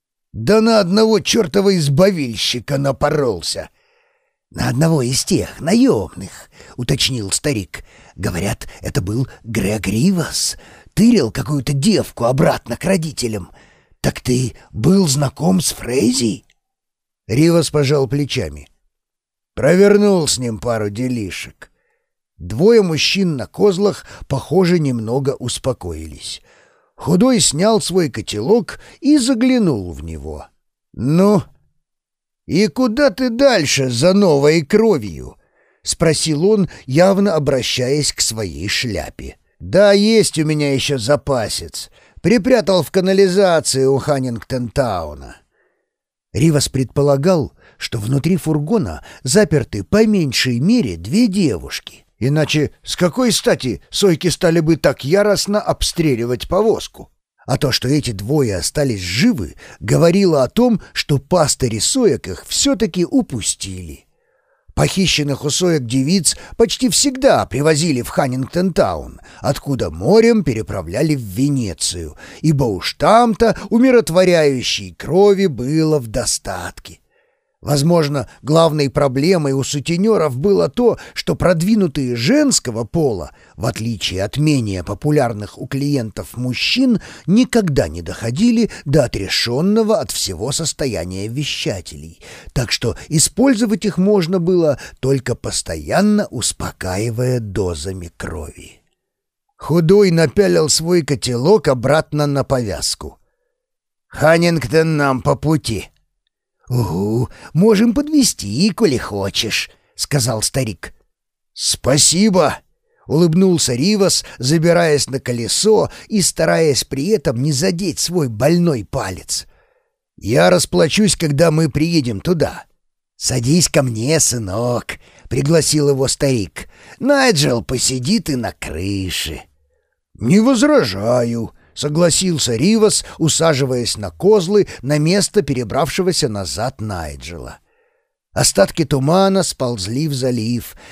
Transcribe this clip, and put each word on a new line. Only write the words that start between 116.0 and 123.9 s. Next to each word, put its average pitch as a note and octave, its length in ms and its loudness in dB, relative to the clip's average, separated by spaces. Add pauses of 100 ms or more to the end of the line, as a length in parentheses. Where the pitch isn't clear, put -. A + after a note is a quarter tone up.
и G#3 160 0
стараясь D#3+ 640 0
при C3+ 240 -6
этом D3 340 0
не D3+ 80 0
задеть E3+ 480 -2
свой E3 300 -2
больной C#3+ 600 2
палец. - 600 -8 (680)
"Я C3+ 320 2
расплачусь, F3+ 680 2
когда D#3+ 340 2
мы D#3 180 2
приедем C#3+ 520 -2
туда". - 460 -4 (500)
"Садись B2+ 520 0
ко D3+ 140 2
мне, B2+ 380 -2